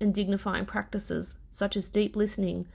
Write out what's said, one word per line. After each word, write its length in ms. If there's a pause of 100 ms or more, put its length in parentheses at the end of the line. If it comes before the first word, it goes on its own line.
and 120
dignifying 520
practices, 720 (120)
such 280
as 120
deep 280
listening, 580